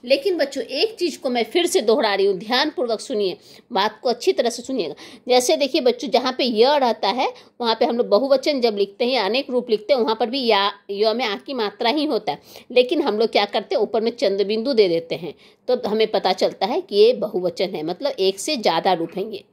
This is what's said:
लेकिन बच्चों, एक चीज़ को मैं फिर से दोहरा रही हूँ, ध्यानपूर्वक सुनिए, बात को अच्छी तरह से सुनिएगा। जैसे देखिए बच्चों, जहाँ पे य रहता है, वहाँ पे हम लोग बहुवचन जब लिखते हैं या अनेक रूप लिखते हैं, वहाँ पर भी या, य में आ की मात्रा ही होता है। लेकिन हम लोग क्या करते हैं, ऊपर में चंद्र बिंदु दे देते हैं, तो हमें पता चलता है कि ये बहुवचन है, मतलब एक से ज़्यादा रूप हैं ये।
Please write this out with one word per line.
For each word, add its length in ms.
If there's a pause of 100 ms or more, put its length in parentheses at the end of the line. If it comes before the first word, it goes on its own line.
लेकिन 320
बच्चों, 260
एक 360
चीज़ 200
को 120
मैं 140
फिर 220
से 140
दोहरा 340
रही 120
हूँ, 120
ध्यानपूर्वक 640
सुनिए, 360 (360)
बात 300
को 60
अच्छी 240
तरह 180
से 120
सुनिएगा। 320 (340)
जैसे 280
देखिए 240
बच्चों, 280
जहाँ 300
पे 60
य 340
रहता 300
है, 240 (280)
वहाँ 140
पे 100
हम 120
लोग 120
बहुवचन 520
जब 160
लिखते 280
हैं 80
या 120
अनेक 260
रूप 200
लिखते 220
हैं, 80
वहाँ 200
पर 100
भी 160
या, 260 (180)
य 260
में 80
आ 120
की 180
मात्रा 360
ही 140
होता 280
है। 80 (300)
लेकिन 320
हम 160
लोग 140
क्या 120
करते 300
हैं, 80
ऊपर 180
में 100
चंद्र 340
बिंदु 280
दे 160
देते 260
हैं, 200 (340)
तो 200
हमें 220
पता 220
चलता 340
है 140
कि 160
ये 160
बहुवचन 640
है, 80
मतलब 360
एक 220
से 160
ज़्यादा 360
रूप 240
हैं 140
ये। 220